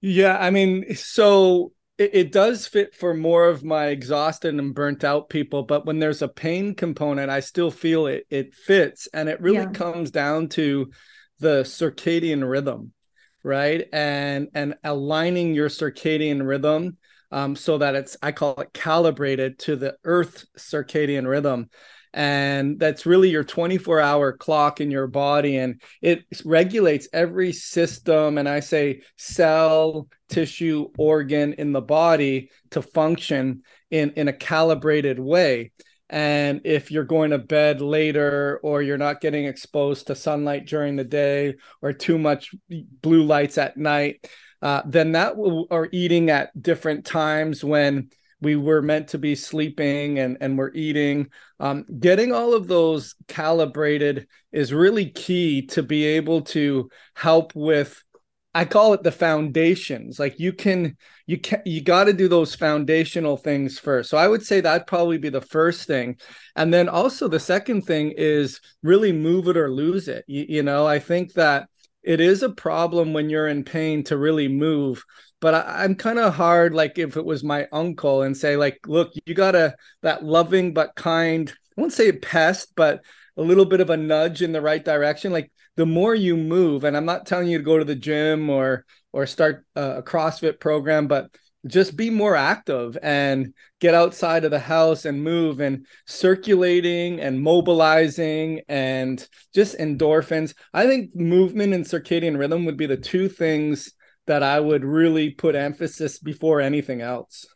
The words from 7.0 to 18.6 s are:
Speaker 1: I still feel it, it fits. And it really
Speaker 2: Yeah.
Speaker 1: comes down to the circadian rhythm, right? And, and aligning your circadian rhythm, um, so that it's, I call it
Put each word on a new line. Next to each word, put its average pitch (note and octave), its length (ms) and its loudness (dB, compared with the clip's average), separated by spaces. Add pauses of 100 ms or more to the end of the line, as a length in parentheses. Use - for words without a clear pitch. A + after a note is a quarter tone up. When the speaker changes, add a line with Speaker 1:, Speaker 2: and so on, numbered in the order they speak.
Speaker 1:
I C#3 120 -4
still E3 320 -4
feel D#3+ 340 0
it, C3+ 240 -6
it C#3 240 -6
fits. - 580 0
And D#3 160 -4
it D#3 120 -6
really F#3+ 180 2
Speaker 2:
Yeah. F#3+ 140 -4
Speaker 1:
comes E3+ 400 -6
down D3+ 380 -2
to C#3 420 -2 (460)
the C#3+ 260 2
circadian D#3+ 840 -2
rhythm, B2+ 440 -4 (500)
right? C#3+ 500 -2
And, C#3+ 640 -4
and D3 280 -4
aligning D#3+ 680 -2
your D3+ 160 0
circadian D3 760 -2
rhythm, D3+ 500 -2 (340)
um, C#3 260 -4
so D#3 200 -2
that C#3+ 180 0
it's, C#3 280 -6
I D3+ 100 -4
call D3 220 -2
it - 180 -10